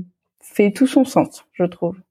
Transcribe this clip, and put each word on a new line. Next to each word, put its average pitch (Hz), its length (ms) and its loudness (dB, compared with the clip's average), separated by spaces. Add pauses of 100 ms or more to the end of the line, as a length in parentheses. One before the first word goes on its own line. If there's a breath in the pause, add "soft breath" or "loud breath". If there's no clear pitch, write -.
(420)
fait - 280 0
tout 262 160 0
son 262 180 2
sens, - 400 -2 (100)
je 185 100 -4
trouve. 180 320 -6 (140)